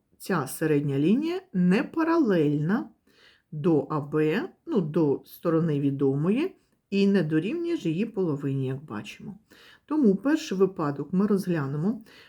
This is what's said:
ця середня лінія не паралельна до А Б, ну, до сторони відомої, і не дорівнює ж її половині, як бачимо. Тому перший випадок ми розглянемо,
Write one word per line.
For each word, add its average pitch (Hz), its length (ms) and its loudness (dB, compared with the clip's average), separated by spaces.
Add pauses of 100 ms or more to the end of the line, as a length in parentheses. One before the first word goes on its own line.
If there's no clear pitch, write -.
(180)
ця 156 280 -4
середня 143 520 0
лінія 294 420 0 (120)
не 180 300 2
паралельна 214 1080 0 (640)
до 156 380 0
А 156 100 -2
Б, 156 420 0 (240)
ну, 311 140 0
до 151 440 0
сторони 160 560 -2
відомої, 143 760 0 (340)
і 196 160 2
не 196 160 4
дорівнює 240 540 -2
ж 233 120 -4
її 165 180 0
половині, 139 600 -2
як 135 180 -6
бачимо. - 540 -12 (480)
Тому 262 300 4
перший 277 420 -2
випадок 151 540 -2
ми 190 140 2
розглянемо, 175 800 -2 (240)